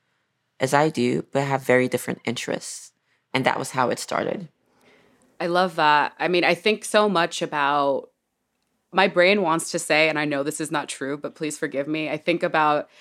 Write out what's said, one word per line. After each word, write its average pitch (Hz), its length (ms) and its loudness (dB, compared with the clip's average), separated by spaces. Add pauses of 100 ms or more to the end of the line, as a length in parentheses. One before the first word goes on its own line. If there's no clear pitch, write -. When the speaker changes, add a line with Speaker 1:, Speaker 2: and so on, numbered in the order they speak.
(600)
Speaker 1:
as 135 140 -2
I 147 160 4
do, 123 420 0
but 139 120 0
have 135 200 -2
very 127 240 4
different 123 380 -4
interests? - 680 -8 (400)
And 127 120 -2
that 127 140 2
was 135 120 -8
how 127 180 0
it - 100 -4
started. - 480 -6 (920)
Speaker 2:
I 175 80 -4
love 175 300 0
that. 151 420 2
I 156 80 0
mean, 175 160 2
I 160 100 4
think 214 320 -2
so 214 240 2
much 170 320 0
about, 143 680 -2 (840)
my 185 160 4
brain 190 340 4
wants 165 300 0
to 170 80 -4
say, 156 300 2
and 151 100 -2
I 151 60 -2
know 143 180 -2
this 147 180 -4
is 147 100 -6
not 147 180 -4
true, 139 280 -6
but 143 180 -12
please 151 220 -8
forgive 139 300 -4
me, 156 220 -4
I 151 80 -4
think 170 260 -2
about 156 460 2 (120)